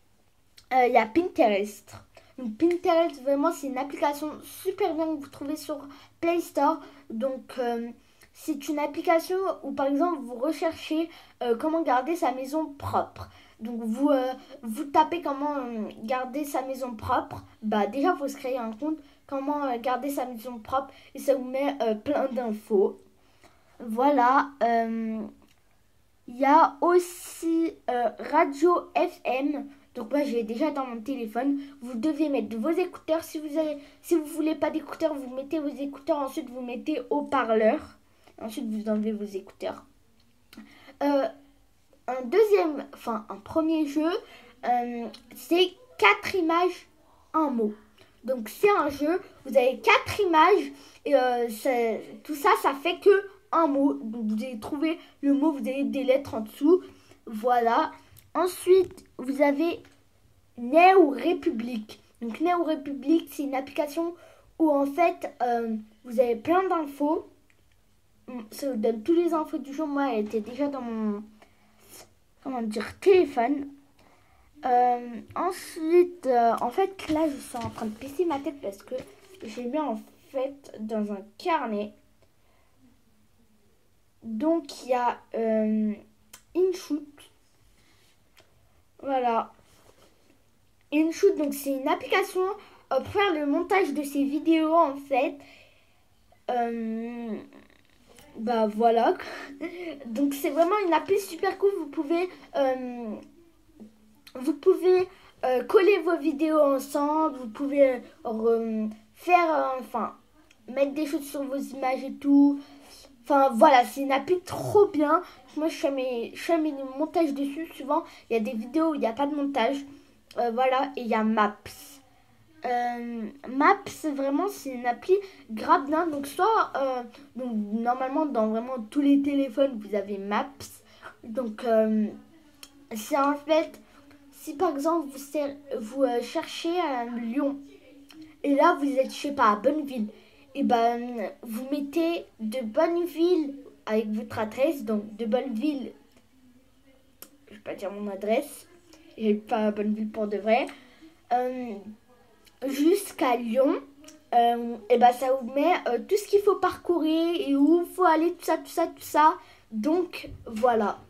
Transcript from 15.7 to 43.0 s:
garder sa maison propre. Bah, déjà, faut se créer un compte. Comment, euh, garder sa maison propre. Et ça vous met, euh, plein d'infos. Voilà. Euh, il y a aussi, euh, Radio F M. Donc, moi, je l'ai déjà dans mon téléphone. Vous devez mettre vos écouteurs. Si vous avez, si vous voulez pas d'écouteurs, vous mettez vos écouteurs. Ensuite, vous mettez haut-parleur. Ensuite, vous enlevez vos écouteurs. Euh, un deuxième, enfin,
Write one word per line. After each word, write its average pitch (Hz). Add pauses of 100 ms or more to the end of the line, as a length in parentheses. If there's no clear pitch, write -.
garder 254
sa 277
maison 262
propre. - (180)
Bah, 214
déjà, 277
faut 277
se 285
créer 262
un 226
compte. 302 (320)
Comment, 285
euh, 247
garder 254
sa 277
maison 247
propre. 269 (220)
Et -
ça 277
vous 254
met, 269
euh, 220
plein 269
d'infos. 220 (800)
Voilà. 254 (160)
Euh, 226 (1080)
il 240
y 269
a 294
aussi, 330 (160)
euh, 240 (100)
Radio 302
F 339
M. 277 (260)
Donc, 226
moi, 285
je 226
l'ai 233
déjà 233
dans 269
mon 233
téléphone. 247 (220)
Vous 247
devez 302
mettre 226
vos 247
écouteurs. 330
Si -
vous 302
avez, 302 (220)
si -
vous 311
voulez 311
pas 208
d'écouteurs, 311
vous 262
mettez 277
vos 285
écouteurs. 277
Ensuite, 269
vous 254
mettez 247 (100)
haut-parleur. 254 (420)
Ensuite, 226
vous 214
enlevez 214
vos 208
écouteurs. - (1200)
Euh, 285 (800)
un 254
deuxième, 359 (100)
enfin, 220